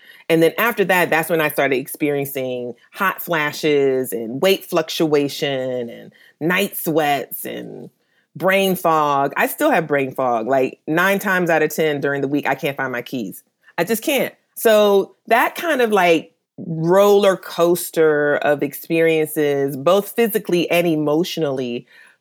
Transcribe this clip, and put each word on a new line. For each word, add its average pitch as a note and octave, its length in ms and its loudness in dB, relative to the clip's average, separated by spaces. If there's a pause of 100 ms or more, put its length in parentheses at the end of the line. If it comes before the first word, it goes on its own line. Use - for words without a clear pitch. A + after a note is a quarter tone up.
(280)
And E3 140 4
then D#3+ 160 4
after A3 260 0
that, F3 260 2
that's D#3 180 0
when E3 120 0
I D3+ 80 0
started C#3 280 0
experiencing C3 1000 -4 (180)
hot - 280 -4
flashes D3 920 0
and A#2 280 -8
weight F#3+ 240 2
fluctuation C#3 1300 -2
and A2 220 -18 (280)
night F#3 360 -2
sweats D3 680 -2
and A#2 460 -12 (460)
brain F#3+ 400 2
fog. D3 600 2
I A3+ 120 0
still D4 240 0
have E3 160 0
brain C#3 260 0
fog. A#2+ 320 -2
Like, C3 400 0
nine F#3 320 2
times F3+ 320 0
out D#3 140 4
of D3+ 100 -2
ten D3+ 260 0
during C#3+ 200 -2
the C#3 80 -2
week, C#3+ 180 -2
I E3 80 0
can't C#3 220 -4
find C3 160 -6
my A#2+ 100 -6
keys. A2 400 -10 (340)
I E3+ 60 -2
just G#3+ 220 -4
can't. B3+ 280 -2 (220)
So G#3 600 4 (100)
that B3+ 300 2
kind D4+ 260 0
of, A3+ 80 0
like, F3 460 2 (220)
roller F#3+ 800 4
coaster D#3+ 1000 0
of D3 260 0
experiences, D3+ 1120 0
both F3+ 360 0
physically F3+ 580 0
and E3+ 160 2
emotionally, D3 1000 -2 (320)